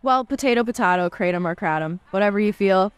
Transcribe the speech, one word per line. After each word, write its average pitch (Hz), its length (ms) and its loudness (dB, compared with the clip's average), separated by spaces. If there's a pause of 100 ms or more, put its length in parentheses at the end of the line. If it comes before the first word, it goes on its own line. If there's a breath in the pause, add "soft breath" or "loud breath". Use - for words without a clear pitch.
Well, 262 240 0
potayto, 247 380 0
potahto, 180 460 0
kraytom 180 360 -2
or 170 100 -2
krattom, 160 440 -4 (120)
whatever 202 280 0
you 208 120 2
feel. 190 460 2